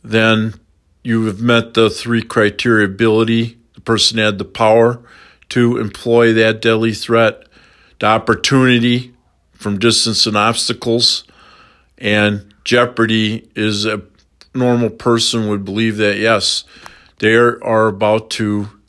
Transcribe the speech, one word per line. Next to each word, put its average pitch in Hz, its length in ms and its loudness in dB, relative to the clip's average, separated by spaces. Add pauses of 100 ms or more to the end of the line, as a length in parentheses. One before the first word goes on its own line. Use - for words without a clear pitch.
then 110 500 0 (480)
you 113 240 -2
have 101 140 -6
met 117 340 0
the 113 140 4
three 113 340 -4
criteria: 107 640 0
ability, 113 680 0 (180)
the - 60 -20
person 113 380 -2
had 107 200 0
the 98 60 -8
power 113 560 2 (480)
to 120 300 0
employ 117 540 0
that 110 280 2
deadly 113 320 0
threat, 113 520 0 (560)
the 107 60 -2
opportunity 120 1080 0 (400)
from 101 240 -6
distance 113 480 0
and 107 100 -4
obstacles, 117 880 -2 (720)
and 104 560 -2 (120)
jeopardy 113 920 0
is 107 320 -4
a 104 160 -4 (500)
normal 123 380 0
person 113 580 -2
would 101 160 -4
believe 107 340 -4
that, 104 200 0
yes, 107 460 -2 (560)
they 110 140 2
are 117 520 2
about 107 440 0
to 104 380 -4 (200)